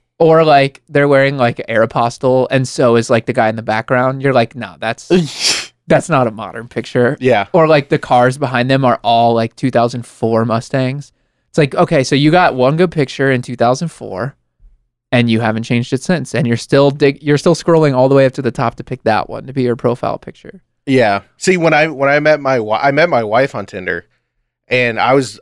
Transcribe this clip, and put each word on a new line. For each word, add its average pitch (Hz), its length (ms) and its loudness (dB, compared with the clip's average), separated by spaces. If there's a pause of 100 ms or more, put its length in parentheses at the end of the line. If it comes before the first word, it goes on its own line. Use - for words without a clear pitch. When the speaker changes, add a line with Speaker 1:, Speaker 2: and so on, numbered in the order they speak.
(180)
Speaker 1:
Or, 160 260 4
like, 139 440 2
they're 143 200 0
wearing, 139 300 2
like, 120 200 0 (100)
Aeropostale, 127 840 0
and 131 160 0
so 120 300 2
is, 117 120 0
like, 117 180 2
the 120 60 -2
guy 113 160 2
in 110 80 -2
the 110 60 -10
background. 123 580 -2
You're 135 120 0
like, 120 240 0
"No, 98 240 -12
that's, 113 280 -8
Speaker 2:
<laughs> - 800 -4
Speaker 1:
that's 156 220 0
not 135 180 0
a 113 60 -2
modern 110 360 -12
picture." 123 520 -2
Speaker 2:
Yeah. 117 320 2
Speaker 1:
Or, 160 160 4
like, 147 200 2
the 151 120 -2
cars 127 360 2
behind 127 340 -4
them 135 140 0
are 120 200 0
all, 117 300 2
like, 113 220 -2
two 127 140 -4
thousand 120 340 0
four 113 400 -2
Mustangs. 131 680 -4 (380)
It's - 80 -10
like, 143 180 0
okay, 165 280 2
so 143 120 0
you 147 160 4
got 170 240 2
one 131 200 2
good 175 140 0
picture 139 400 -2
in 123 120 -2
two 123 120 -12
thousand 131 340 0
four, 107 460 -10 (800)
and 120 180 2
you 110 100 2
haven't 110 220 -2
changed 120 300 -4
it 131 100 -4
since, 156 320 -4
and 120 140 -2
you're 117 80 0
still 139 340 2
dig-, 143 320 0
you're 147 160 0
still 175 160 0
scrolling 156 420 2
all 131 120 4
the 139 80 4
way 135 100 6
up 127 80 -2
to 143 80 -8
the 123 80 -2
top 120 240 -4
to - 100 -16
pick - 200 -14
that 107 260 -2
one - 160 -12
to 131 60 -14
be 135 100 -4
your 120 140 -2
profile 120 420 -4
picture. - 440 -20 (220)
Speaker 2:
Yeah. 110 380 2 (140)
See, 185 200 0
when 165 160 0
I, 151 140 2
when 139 240 -2
I 147 80 2
met 151 220 2
my 135 160 0
wi-, 107 260 -2
I 139 80 2
met 151 180 2
my 127 140 0
wife 120 320 0
on 101 120 -8
Tinder, 90 380 -8 (600)
and 120 320 -2
I 117 160 2
was, 123 280 -2